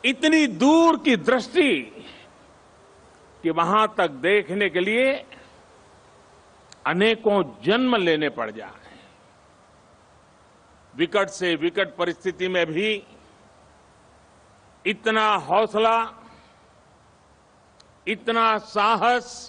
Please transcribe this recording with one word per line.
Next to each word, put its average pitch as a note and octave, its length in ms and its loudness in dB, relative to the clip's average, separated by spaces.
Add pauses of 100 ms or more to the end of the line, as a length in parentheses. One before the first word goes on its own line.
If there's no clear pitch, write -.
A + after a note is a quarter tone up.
इतनी D#4 360 2 (220)
दूर D#4+ 340 6 (100)
की B3 100 4 (120)
दृष्टि B3+ 420 2 (1700)
कि E3 160 0
वहां G3 260 2 (140)
तक D#3+ 180 0 (120)
देखने G3+ 480 0
के F3+ 120 0
लिए A#3 160 0 (1900)
अनेकों G#3+ 460 2 (280)
जन्म B3 300 2 (100)
लेने D3+ 320 0
पड़ A2 120 -6
जाए। G#2 440 -18 (2000)
विकट F#3+ 340 0 (120)
से F3 140 0 (100)
विकट F#3 340 -2
परिस्थिति F3 500 -4
में F3+ 240 0
भी G3+ 180 -2 (1900)
इतना G#3+ 420 0 (240)
हौसला, A3 460 2 (2000)
इतना A3+ 400 -2 (280)
साहस A3 520 2 (220)